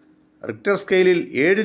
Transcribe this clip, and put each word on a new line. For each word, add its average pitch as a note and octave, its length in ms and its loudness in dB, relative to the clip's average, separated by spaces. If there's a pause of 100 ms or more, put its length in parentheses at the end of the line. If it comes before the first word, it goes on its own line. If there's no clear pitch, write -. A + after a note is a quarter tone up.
(420)
റിക്ടർ F#3 340 -4
സ്കെയിലിൽ F#3 440 2 (240)
ഏഴ് G3 200 2